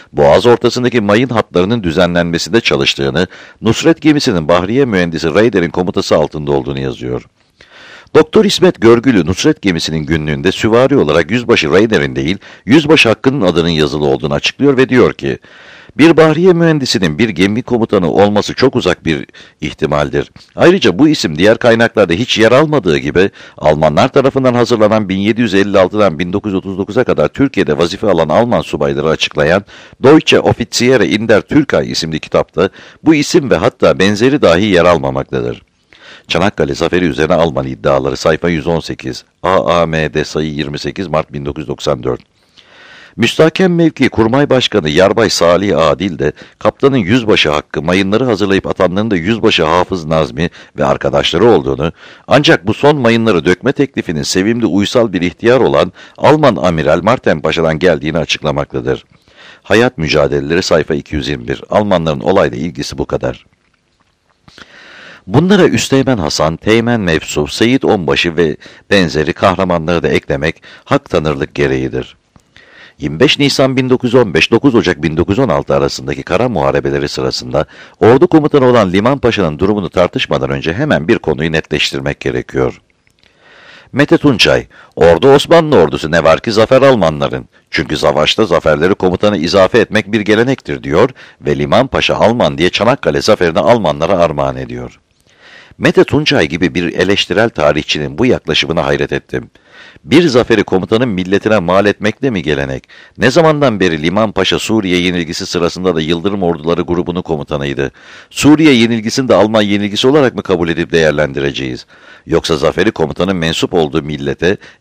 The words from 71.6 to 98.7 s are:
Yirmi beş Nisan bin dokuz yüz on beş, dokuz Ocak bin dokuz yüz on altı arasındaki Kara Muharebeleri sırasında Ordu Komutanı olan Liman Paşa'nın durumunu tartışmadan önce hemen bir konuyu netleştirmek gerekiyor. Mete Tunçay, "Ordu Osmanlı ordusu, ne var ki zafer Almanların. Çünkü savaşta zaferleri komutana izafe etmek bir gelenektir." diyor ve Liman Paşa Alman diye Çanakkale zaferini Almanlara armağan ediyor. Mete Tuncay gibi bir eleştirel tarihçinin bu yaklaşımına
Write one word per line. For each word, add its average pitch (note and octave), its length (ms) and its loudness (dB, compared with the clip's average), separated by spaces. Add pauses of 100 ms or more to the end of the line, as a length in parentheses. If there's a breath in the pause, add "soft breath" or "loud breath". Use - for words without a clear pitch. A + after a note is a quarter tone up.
Yirmi C#3+ 200 -8
beş - 200 2
Nisan C3+ 380 0
bin C3 120 -2
dokuz B2 240 0
yüz B2+ 80 6
on G2+ 120 0
beş, - 180 0
dokuz A#2 240 2
Ocak F2+ 280 0
bin D#2 140 -2
dokuz F2 200 -2
yüz C3+ 80 0
on G#2+ 40 -2
altı C#2+ 260 -2
arasındaki C2+ 480 -4
Kara G#2+ 260 0
Muharebeleri C#2 580 -2
sırasında - 580 -4 (340 loud breath)
Ordu C3+ 280 6
Komutanı D3 380 2
olan A2 280 2
Liman A#2 260 0
Paşa'nın F#2+ 400 -2
durumunu F#2+ 300 -2
tartışmadan D#2 600 -2
önce C#2 240 -4
hemen F#2 340 -2
bir A2+ 120 2
konuyu D#2 320 -2
netleştirmek C#2+ 680 -4
gerekiyor. B1+ 640 -6 (1080 soft breath)
Mete D3 260 2
Tunçay, D2 500 0 (280 soft breath)
"Ordu E2+ 380 4
Osmanlı D3+ 420 4
ordusu, D2+ 360 2
ne E2 120 2
var D#2 160 4
ki A#2 120 -6
zafer A2 300 2
Almanların. D2+ 680 0 (220 soft breath)
Çünkü D2+ 260 -6
savaşta D2+ 480 0
zaferleri E2 500 0
komutana F#2+ 420 0
izafe F#2 420 2
etmek G2+ 320 -2
bir G#2+ 100 -2
gelenektir." G#2+ 640 -2
diyor F#2 260 2 (320 loud breath)
ve C#2 160 -2
Liman F2 300 0
Paşa D2+ 280 -2
Alman F2+ 420 0
diye F2 120 2
Çanakkale G2+ 520 0
zaferini F2+ 380 0
Almanlara F2 580 0
armağan C#2+ 400 -2
ediyor. B1 420 -12 (800 loud breath)
Mete D#3+ 260 2
Tuncay C#3 440 0
gibi F2 280 0
bir F2 180 -4
eleştirel F#2 560 0
tarihçinin D2 680 -2
bu A2+ 80 0
yaklaşımına D#2 600 -2